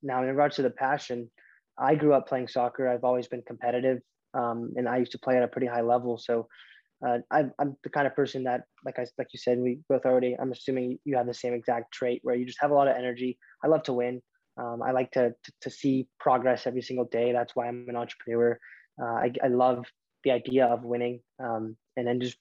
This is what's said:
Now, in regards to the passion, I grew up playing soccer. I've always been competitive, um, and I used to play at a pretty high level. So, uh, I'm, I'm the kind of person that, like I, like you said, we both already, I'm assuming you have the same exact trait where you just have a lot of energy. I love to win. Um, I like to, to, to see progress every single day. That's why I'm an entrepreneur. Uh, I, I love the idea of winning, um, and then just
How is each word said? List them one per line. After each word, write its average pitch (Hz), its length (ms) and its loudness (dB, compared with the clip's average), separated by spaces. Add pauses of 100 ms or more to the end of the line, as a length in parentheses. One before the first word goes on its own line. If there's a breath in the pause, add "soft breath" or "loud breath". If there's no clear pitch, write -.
Now, 127 220 -2
in 131 60 0
regards 143 260 2
to 143 80 0
the 123 80 2
passion, 127 580 -4 (480 soft breath)
I 139 160 4
grew 147 220 6
up 131 120 2
playing 127 200 -2
soccer. 127 420 0
I've 123 140 0
always 123 240 2
been 120 160 -10
competitive, 123 580 0 (320)
um, 117 420 -4
and 123 140 -2
I 123 80 0
used 123 140 0
to 123 80 -12
play 127 180 2
at 123 60 6
a 120 40 2
pretty 127 200 -2
high 120 140 -2
level. 120 360 2
So, 117 300 -2 (540 loud breath)
uh, 120 180 0 (120)
I'm, 139 260 2
I'm 143 260 -2
the 143 60 -8
kind 143 180 0
of 131 60 -2
person 135 300 -2
that, 123 200 -2 (200)
like 131 160 -8
I, 123 60 -4 (120)
like 127 140 -6
you 127 80 -16
said, 123 180 2
we 123 300 0
both 135 180 2
already, 127 320 4
I'm 131 140 -4
assuming 127 540 -4
you 143 100 -2
have 120 120 0
the 120 60 -4
same 120 200 -4
exact 117 400 -4
trait 123 300 -2
where 123 120 0
you 123 100 -2
just 123 140 -14
have 147 120 2
a - 20 2
lot 139 160 6
of 120 80 2
energy. 123 420 -4 (240 soft breath)
I - 40 2
love 156 160 4
to 135 100 -2
win. 123 280 -2 (360)
Um, 120 260 -6
I 127 80 0
like 127 200 0
to, 127 180 4
to, - 220 -14 (100)
to - 80 -8
see 131 400 0 (100)
progress 127 480 2
every 123 140 -4
single 123 240 -4
day. 117 260 0
That's 120 240 -2
why 120 140 -4
I'm 123 180 -10
an 123 80 -8
entrepreneur. 120 640 0 (420 loud breath)
Uh, 120 40 -6
I, 117 260 0 (100)
I 139 60 2
love 123 380 2 (400)
the 135 60 4
idea 127 340 2
of 120 180 2
winning, 120 380 -4 (200)
um, 113 360 -4 (180)
and 123 100 -2
then 123 140 0
just 123 220 -4